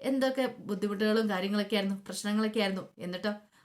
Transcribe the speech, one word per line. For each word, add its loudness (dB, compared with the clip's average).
എന്തൊക്കെ 2
ബുദ്ധിമുട്ടുകളും 2
കാര്യങ്ങളൊക്കെ 0
ആയിരുന്നു, 0
പ്രശ്നങ്ങളൊക്കെ 0
ആയിരുന്നു. 0
എന്നിട്ടോ -4